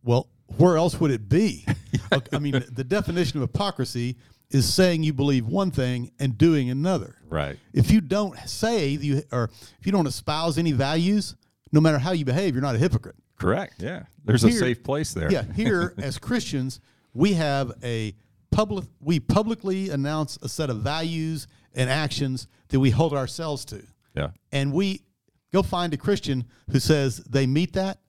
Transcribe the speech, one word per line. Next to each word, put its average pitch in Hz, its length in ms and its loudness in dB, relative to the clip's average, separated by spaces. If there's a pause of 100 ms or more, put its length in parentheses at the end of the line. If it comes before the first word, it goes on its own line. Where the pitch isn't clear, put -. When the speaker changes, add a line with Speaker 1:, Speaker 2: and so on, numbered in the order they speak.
Speaker 1:
well, 120 240 2 (300)
where 170 180 8
else 165 240 2
would 156 100 2
it 107 180 -4
be? 170 380 2 (220)
Speaker 2:
<laughs> - 240 -2
Speaker 1:
Look, 135 200 0
I 170 60 0
mean, 135 320 0
the 127 140 -6
definition 170 540 -2
of 139 40 -2
hypocrisy 123 760 -4 (340)
is 127 220 2
saying 175 300 4
you 156 100 0
believe 135 340 2
one 185 240 0
thing 123 500 -4
and 131 180 -2
doing 151 320 4
another. 143 460 -2 (120)
Speaker 2:
Right. 71 300 -4 (140)
Speaker 1:
If - 180 2
you 214 100 8
don't 185 360 -2 (120)
say 151 480 -2
that 143 80 -6
you, 143 180 0 (100)
or 117 180 -2 (300)
if - 60 -6
you 190 60 0
don't 185 140 2
espouse 151 500 -2
any 165 160 2
values, 165 600 0 (380)
no 151 80 8
matter 156 180 4
how 160 140 0
you 160 120 0
behave, 143 300 0
you're 135 80 0
not 135 140 0
a - 20 0
hypocrite. - 380 0 (200)
Speaker 2:
Correct. - 460 -2
Yeah. 143 220 -10 (200)
There's 120 200 4
a 226 60 10
Speaker 1:
Here, 240 100 0
Speaker 2:
safe 123 240 0
place 147 300 -4
there. 82 180 0
Speaker 1:
yeah. 135 100 0 (120)
Here, 190 420 0
Speaker 2:
<laughs> - 20 -12
Speaker 1:
as 139 200 -6
Christians, 135 640 -4 (320)
we 180 220 2
have 139 380 -2 (100)
a 113 320 -4 (380)
public, 208 320 -2 (160)
we 151 200 0
publicly 196 680 -2
announce 147 520 -4
a - 60 -8
set 151 220 -4
of 113 80 -4
values 160 680 -4 (260)
and 127 160 0
actions 135 560 -2 (220)
that 135 120 2
we 135 100 6
hold 147 220 2
ourselves 143 540 -6
to. - 160 -14 (320)
Speaker 2:
Yeah. 71 140 -4 (240)
Speaker 1:
And 139 200 0
we 190 300 0 (500)
go 190 100 4
find 175 300 -2
a 165 60 -4
Christian 139 480 -2 (240)
who 135 100 4
says 139 380 2
they 135 280 -2
meet 151 280 0
that 190 240 -4 (100)